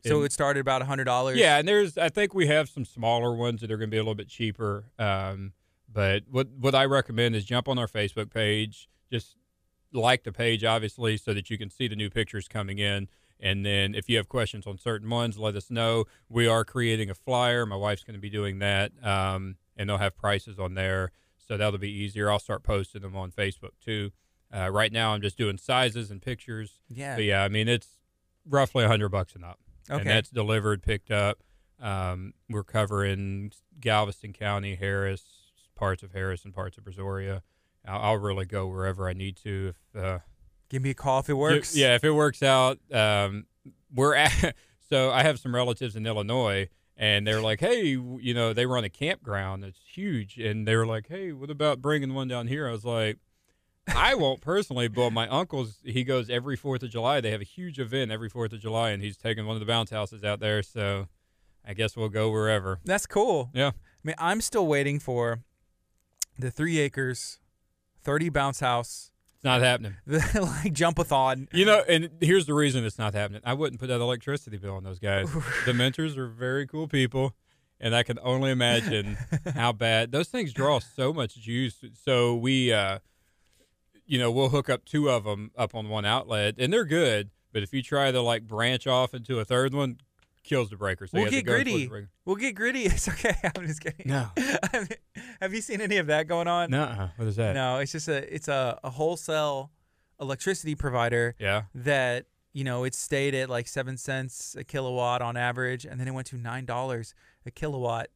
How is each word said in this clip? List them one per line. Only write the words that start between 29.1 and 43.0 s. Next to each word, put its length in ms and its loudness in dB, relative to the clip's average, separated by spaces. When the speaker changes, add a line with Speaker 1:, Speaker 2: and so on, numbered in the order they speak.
Speaker 2:
bucks 260 -2
and 80 -16
up. 160 -18
Speaker 1:
Okay. 120 -2
Speaker 2:
And 100 -2
that's 200 2
delivered, 520 0
picked 300 -2
up. 320 2
Um, 540 -4
we're 140 -4
covering 880 -2
Galveston 520 0
County, 420 -4
Harris, 500 -2
parts 260 -2
of 100 -20
Harris, 320 -4
and 80 -16
parts 240 -8
of 80 -20
Brazoria. 580 -6
I'll, 140 -4
I'll 180 4
really 280 -2
go 200 -4
wherever 420 -2
I 40 -2
need 260 -6
to. 360 -4
If, 80 -8
uh, 160 -2
Speaker 1:
Give 140 -4
me 80 0
a 40 -4
call 260 0
if 80 -6
it 60 2
Speaker 2:
y-, 60 0
Speaker 1:
works. 360 2
Speaker 2:
yeah, 180 8
if 80 2
it 100 4
works 300 2
out. 360 6
Um, 540 4